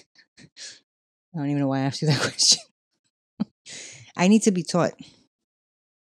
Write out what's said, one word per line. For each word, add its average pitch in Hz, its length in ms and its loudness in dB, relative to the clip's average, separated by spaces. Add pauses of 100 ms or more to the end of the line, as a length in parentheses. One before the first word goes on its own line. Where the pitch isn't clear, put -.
(1400)
don't 143 140 -4
even 143 100 -2
know 139 80 0
why 135 100 -2
I 135 40 -2
asked 135 200 -4
you 156 60 0
that 131 120 0
<laughs> - 80 -4
question. - 300 2 (1600)
I 175 100 2
need 208 160 6
to 220 80 4
be 180 140 0
taught. 160 300 0 (1160)